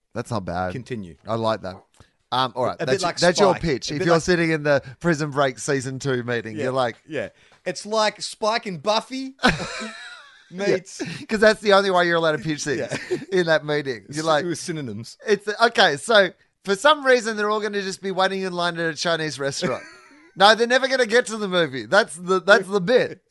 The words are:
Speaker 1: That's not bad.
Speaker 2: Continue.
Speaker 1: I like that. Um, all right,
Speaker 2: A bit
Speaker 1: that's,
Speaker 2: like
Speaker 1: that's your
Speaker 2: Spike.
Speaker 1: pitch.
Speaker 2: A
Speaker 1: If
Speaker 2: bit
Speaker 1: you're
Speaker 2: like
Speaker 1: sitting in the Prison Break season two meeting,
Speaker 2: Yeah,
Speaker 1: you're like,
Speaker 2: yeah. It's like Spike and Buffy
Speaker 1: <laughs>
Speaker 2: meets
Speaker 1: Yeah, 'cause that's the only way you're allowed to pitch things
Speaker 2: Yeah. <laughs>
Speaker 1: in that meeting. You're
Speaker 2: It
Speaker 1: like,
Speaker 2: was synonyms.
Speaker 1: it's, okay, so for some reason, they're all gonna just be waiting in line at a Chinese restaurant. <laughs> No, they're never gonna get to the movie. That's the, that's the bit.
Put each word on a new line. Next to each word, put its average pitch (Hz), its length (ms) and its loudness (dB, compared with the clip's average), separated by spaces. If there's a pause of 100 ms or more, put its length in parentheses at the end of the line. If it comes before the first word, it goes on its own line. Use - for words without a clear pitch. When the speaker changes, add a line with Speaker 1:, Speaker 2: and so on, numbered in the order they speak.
(140)
Speaker 1:
That's 117 180 -8
not 101 120 -4
bad. 90 280 -4
Speaker 2:
Continue. 107 420 -10 (120)
Speaker 1:
I 110 100 -4
like 110 260 -2
that. 92 140 -12 (540)
Um, 123 240 0
all 123 120 -2
right, 92 100 -2
Speaker 2:
A - 40 -10
bit 165 60 -4
Speaker 1:
that's, 180 160 0
Speaker 2:
like 170 160 -2
Speaker 1:
that's 175 220 4
your 190 140 6
Speaker 2:
Spike. 107 80 -8
Speaker 1:
pitch. 151 280 -4
Speaker 2:
A 147 40 -6
Speaker 1:
If 147 60 -4
Speaker 2:
bit 143 60 -2
Speaker 1:
you're 170 100 4
Speaker 2:
like 156 60 0
Speaker 1:
sitting 170 280 2
in 156 120 -2
the 147 200 2 (180)
Prison 156 300 0
Break 135 280 0
season 135 400 -4
two 127 260 -2
meeting, 113 320 -6
Speaker 2:
Yeah, 131 80 -4
Speaker 1:
you're 127 80 -2
like, 123 240 0 (100)
Speaker 2:
yeah. 123 240 -8 (340)
It's - 220 -8
like 214 340 -2
Spike 226 460 -4
and 170 160 -8
Buffy 254 580 -4
Speaker 1:
<laughs> - 1080 -4
Speaker 2:
meets 190 500 -2
Speaker 1:
Yeah, 247 260 -10
'cause 214 140 -2
that's 214 220 4
the 202 100 2
only 196 180 6
way 175 160 4
you're 170 100 2
allowed 160 200 2
to 139 80 -8
pitch 151 200 -4
things 139 160 -2 (300)
Speaker 2:
Yeah. 370 80 -2 (140)
<laughs> - 80 -
Speaker 1:
in 170 60 0
that 151 180 2
meeting. 135 460 -4
You're 151 140 -6
Speaker 2:
It - 20 -6
Speaker 1:
like, 151 180 2
Speaker 2:
was 170 160 -4
synonyms. 123 560 -10 (100)
Speaker 1:
it's, 208 220 0 (140)
okay, 202 340 4
so 202 320 4 (360)
for 196 120 0
some 294 300 4
reason, 226 320 2
they're 208 100 -2
all 214 140 0
gonna 202 180 -4
just 190 220 -6
be 190 80 -4
waiting 190 320 0
in 185 100 -4
line 175 260 -2
at 165 140 -2
a - 20 -14
Chinese 156 460 -2
restaurant. 135 480 -4
<laughs> - 40 -20 (440)
No, 208 180 8
they're 233 140 2
never 254 180 2
gonna 254 200 0
get 240 220 2
to 220 100 -6
the 208 100 -4
movie. 139 380 0
That's 196 280 2
the, 180 280 0
that's 196 260 4
the 202 120 -2
bit. 180 500 2